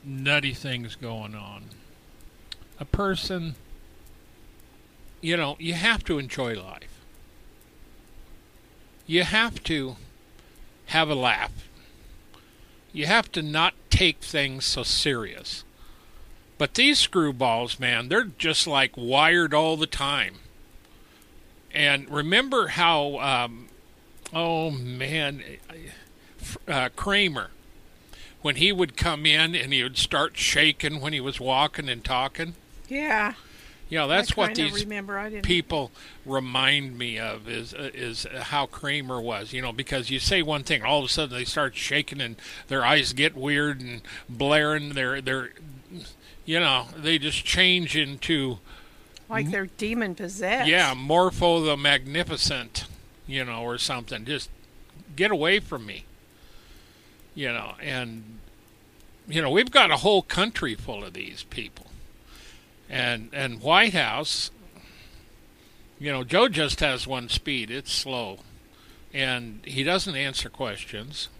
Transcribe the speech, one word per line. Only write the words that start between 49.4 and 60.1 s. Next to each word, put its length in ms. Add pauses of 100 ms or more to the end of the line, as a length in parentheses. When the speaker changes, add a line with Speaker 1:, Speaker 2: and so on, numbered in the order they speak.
Speaker 1:
m-, 60
Speaker 2:
they're 160
demon 480
possessed. 520
Speaker 1:
Yeah, 260
Morpho 680
the 160
Magnificent, 1120 (380)
you 200
know, 180
or 140
something. 480
Just 240 (680)
get 160
away 300
from 240
me. 180 (1300)
You 180
know, 280
and, 580 (880)
you 120
know, 80
we've 220
got 200
a 60
whole 260